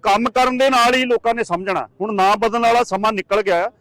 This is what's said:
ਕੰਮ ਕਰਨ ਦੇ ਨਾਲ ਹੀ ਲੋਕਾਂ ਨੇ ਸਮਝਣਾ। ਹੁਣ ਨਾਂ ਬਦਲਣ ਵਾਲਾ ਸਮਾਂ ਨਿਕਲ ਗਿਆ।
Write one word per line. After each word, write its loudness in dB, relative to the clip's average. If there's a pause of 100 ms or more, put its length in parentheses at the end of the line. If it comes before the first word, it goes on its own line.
ਕੰਮ 0
ਕਰਨ 0
ਦੇ 2
ਨਾਲ 2
ਹੀ 0
ਲੋਕਾਂ 0
ਨੇ -4
ਸਮਝਣਾ। -4 (140)
ਹੁਣ -4
ਨਾਂ 2
ਬਦਲਣ -2
ਵਾਲਾ 2
ਸਮਾਂ -4
ਨਿਕਲ -4
ਗਿਆ। -2 (120)